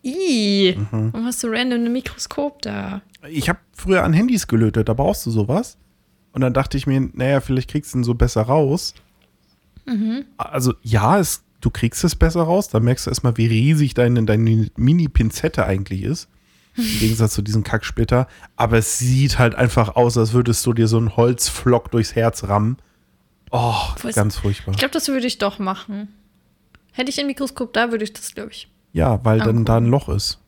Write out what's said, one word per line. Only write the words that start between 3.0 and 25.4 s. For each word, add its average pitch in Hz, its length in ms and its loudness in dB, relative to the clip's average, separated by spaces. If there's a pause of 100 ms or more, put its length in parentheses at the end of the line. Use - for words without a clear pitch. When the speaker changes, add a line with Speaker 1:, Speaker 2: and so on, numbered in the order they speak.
Speaker 2:
Ich 156 220 -4
hab 180 100 -4 (140)
früher 185 300 0
an 165 100 2
Handys 226 340 2
gelötet, 113 400 2
da 113 60 0
brauchst 156 320 -2
du 117 60 -4
sowas. 117 460 -2 (540)
Und 131 100 -4
dann 127 120 0
dachte 135 240 -2
ich 131 80 -4
mir, 135 140 2 (140)
naja, 135 280 0
vielleicht 131 300 -2
kriegst - 220 -6
du 127 60 0
ihn 120 40 0
so 120 100 0
besser 117 300 2
raus. 143 500 0 (920)
Speaker 1:
Mhm. 233 400 -4 (120)
Speaker 2:
Also 127 360 -2 (100)
ja, 113 340 2
es, - 260 -2 (180)
du 117 100 0
kriegst - 320 -4
es 165 120 0
besser 165 280 2
raus, 180 240 0
da 113 120 0
merkst 120 280 0
du - 20 -4
erstmal, 120 280 0
wie 117 100 2
riesig 139 480 2
deine, 120 300 4
deine 113 500 2
Mini-Pinzette 135 920 2
eigentlich 98 380 -2
ist. 147 240 -4 (500)
Im 240 60 -4
Speaker 1:
<laughs> 107 160 -2
Speaker 2:
Gegensatz 110 340 2
zu 104 80 -2
diesem 107 220 -2
Kacksplitter. 117 640 0 (300)
Aber 117 200 2
es - 220 0
sieht 131 400 2
halt 117 160 4
einfach 120 400 2
aus, 120 220 4
als 113 160 2
würdest 120 340 2
du 120 60 2
dir 113 140 2
so 113 100 2
einen 113 180 0
Holzflock 120 720 2
durchs 113 260 0
Herz 113 280 0
rammen. 107 340 0 (720)
Oh, 120 220 0 (280)
Speaker 1:
Wo 233 80 -8
ist 220 60 -8
Speaker 2:
ganz 104 220 0
furchtbar. 101 360 -4
Speaker 1:
Ich 101 60 -2
glaub, 277 120 0
das 311 160 -4
würde 262 200 -2
ich - 100 -6
doch 202 220 -2